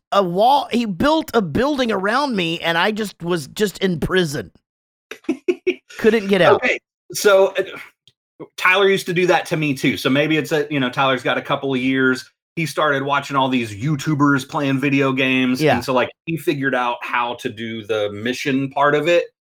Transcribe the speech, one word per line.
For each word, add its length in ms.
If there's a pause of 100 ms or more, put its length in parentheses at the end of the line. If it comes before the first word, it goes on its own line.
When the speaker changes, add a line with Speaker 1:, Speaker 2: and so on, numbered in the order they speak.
(120)
Speaker 1:
a 100
wall, 500
he 140
built 480
a 80
building 500
around 440
me, 240
and 180
I 140
just 320
was 240
just 300
in 240
prison. 500 (760)
Speaker 2:
<laughs> 40 (680)
Speaker 1:
Couldn't 280
get 140
out. 220
Speaker 2:
Okay, 160 (340)
so, 340 (100)
uh, 60 (960)
Tyler 320
used 180
to 60
do 140
that 200
to 100
me, 160
too. 240
So 120
maybe 280
it's 140
a, 180
you 100
know, 100
Tyler's 340
got 140
a 40
couple 320
of 60
years. 500 (260)
He 100
started 380
watching 320
all 140
these 260
YouTubers 720
playing 320
video 340
games. 480
Speaker 1:
Yeah. 140
Speaker 2:
And 100
so, 80
like, 160 (160)
he 120
figured 380
out 260
how 340
to 140
do 360
the 260
mission 580
part 260
of 120
it 180 (200)